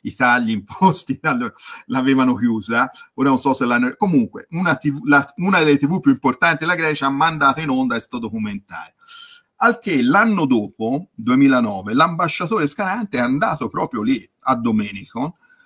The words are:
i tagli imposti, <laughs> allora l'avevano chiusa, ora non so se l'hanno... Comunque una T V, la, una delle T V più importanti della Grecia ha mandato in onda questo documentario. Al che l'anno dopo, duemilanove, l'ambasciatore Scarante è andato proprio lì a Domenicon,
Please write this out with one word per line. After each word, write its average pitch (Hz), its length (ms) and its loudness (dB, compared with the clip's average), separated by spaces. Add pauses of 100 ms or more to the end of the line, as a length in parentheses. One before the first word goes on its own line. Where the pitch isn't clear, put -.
i 117 140 -8
tagli 123 360 2
imposti, 139 680 0
<laughs> - 40 -10
allora 123 300 -2 (320)
l'avevano 127 500 2
chiusa, 117 560 -2 (240)
ora 135 140 0
non 131 100 2
so 135 140 0
se 131 120 -2
l'hanno... 120 320 0
Comunque 160 540 0
una 170 240 0
T 147 160 -2
V, 139 140 -8
la, 143 320 2
una 185 220 0
delle 151 180 4
T 143 100 0
V 180 140 0
più 139 100 4
importanti 156 480 0
della 170 160 -2
Grecia 151 300 -2
ha 135 60 0
mandato 147 500 2
in 156 80 -4
onda 131 260 0
questo 117 240 -8
documentario. 104 760 -8 (640)
Al 233 180 2
che 151 220 0
l'anno 190 440 4
dopo, 117 680 -2
duemilanove, 117 800 2
l'ambasciatore 170 720 0
Scarante 208 500 -6
è 247 40 0
andato 170 480 -2
proprio - 320 -6
lì 117 280 -2 (120)
a 131 140 0
Domenicon, 113 800 -2 (320)